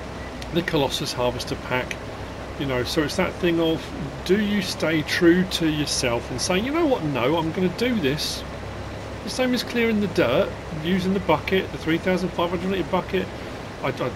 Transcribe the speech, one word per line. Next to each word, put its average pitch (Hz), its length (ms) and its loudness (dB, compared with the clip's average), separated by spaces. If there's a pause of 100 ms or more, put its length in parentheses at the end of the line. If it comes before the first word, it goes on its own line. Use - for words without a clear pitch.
(540)
the 175 80 2
Colossus 147 500 0
Harvester 123 440 -2 (100)
Pack, 127 300 -2 (600)
you 151 60 -4
know, 127 200 0
so - 180 0
it's 143 140 -2
that 170 180 0
thing 170 260 2
of, 160 240 0 (400)
do 196 160 4
you 208 220 2
stay 160 400 0
true 175 480 6
to 165 180 2
yourself 131 600 0
and 127 100 -4
say, 185 180 2
"You 254 140 0
know 339 140 2
what, 240 180 2
no, 139 320 2
I'm 160 160 0
gonna 185 240 2
do 240 240 0
this." 147 420 0 (840)
The - 60 -6
same 254 220 0
as 247 100 2
clearing 226 380 2
the 202 80 2
dirt, 156 400 4 (340)
using 180 300 2
the 196 80 2
bucket, 180 520 2
the 143 60 -8
three 160 200 0
thousand 180 320 0
five 170 200 0
hundred 180 200 -2
litre 185 200 -2
bucket. 185 360 0 (560)
I, 147 60 0
I 127 280 -2